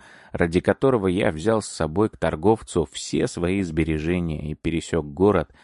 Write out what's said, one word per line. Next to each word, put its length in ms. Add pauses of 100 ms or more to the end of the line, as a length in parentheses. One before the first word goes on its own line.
(320)
ради 280
которого 480
я 240
взял 300
с 60
собой 420
к 80
торговцу 720
все 360
свои 340
сбережения 920
и 40
пересёк 500
город 480 (100)